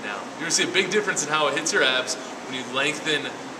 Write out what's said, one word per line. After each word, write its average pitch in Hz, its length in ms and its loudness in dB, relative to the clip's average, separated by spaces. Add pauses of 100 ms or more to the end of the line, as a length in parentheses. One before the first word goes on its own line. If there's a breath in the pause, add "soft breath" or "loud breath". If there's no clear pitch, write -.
now. 104 160 -6 (140)
You're - 80 -10
gonna 160 100 -4
see 170 140 4
a - 20 2
big 180 240 2
difference 190 340 0
in 147 80 -2
how 156 160 4
it 135 60 0
hits 156 180 0
your 180 100 6
abs 127 320 4
when - 440 -8
you 123 160 -6
lengthen 147 480 0 (380)